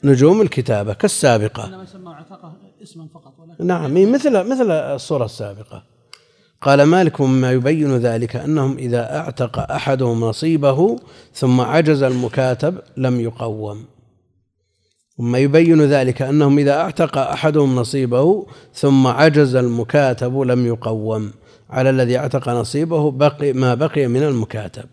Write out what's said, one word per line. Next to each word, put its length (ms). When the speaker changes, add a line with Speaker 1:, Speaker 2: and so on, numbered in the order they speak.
Speaker 1:
نجوم 380
الكتابة 520
كالسابقة. 720
Speaker 2:
إنما 180
يسمى 300
عتاقة 440
اسماً 300
فقط، 260
ولكن 260
Speaker 1:
نعم، 460
مثل، 380
مثل 220
الصورة 540
السابقة. 580
قال 220
مالك: 360
"ومما 320
يبين 460
ذلك 380
أنهم 420
إذا 400
أعتق 540
أحدهم 500
نصيبه 760
ثم 280
عجز 420
المكاتب 760
لم 220
يقوم". 680
وما 220
يبين 420
ذلك 400
أنهم 380
إذا 140
أعتق 440
أحدهم 580
نصيبه 720
ثم 340
عجز 480
المكاتب 840
لم 240
يقوم 680
على 200
الذي 280
أعتق 320
نصيبه 600
بقي، 420
ما 220
بقي 320
من 160
المكاتب. 680